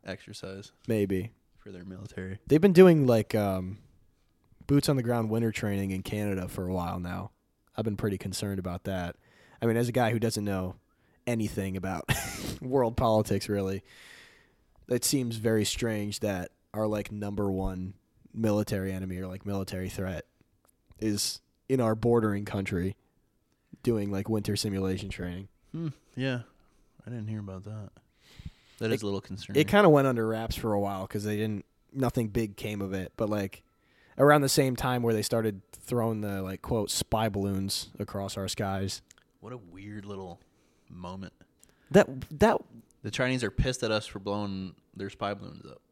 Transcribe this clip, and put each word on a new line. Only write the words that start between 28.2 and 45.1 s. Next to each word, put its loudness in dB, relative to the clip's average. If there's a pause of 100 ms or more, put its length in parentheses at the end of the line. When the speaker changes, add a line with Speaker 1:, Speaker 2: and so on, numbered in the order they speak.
Speaker 1:
That -2
Speaker 2:
It, 2
Speaker 1:
is -6
a -6
little -2
concerning. -4
Speaker 2:
it 4
kinda 8
went 8
under 0
wraps -4
for -2
a 2
while -2
'cause -6
they -2
didn't, -2 (260)
nothing 0
big -2
came -6
of -4
it. -6
But, 0
like, -2 (560)
around 8
the 0
same 2
time 0
where 4
they 0
started 0 (100)
throwing -2
the, -4
like, -8
quote, -2
spy 0
balloons -2
across -6
our -4
skies. -4 (380)
Speaker 1:
What -16
a -12
weird -16
little -12 (500)
moment. -12 (560)
Speaker 2:
That, 6 (320)
that 4 (420)
Speaker 1:
The -6
Chinese -2
are -2
pissed 0
at 0
us 0
for -14
blowing -6 (220)
their -10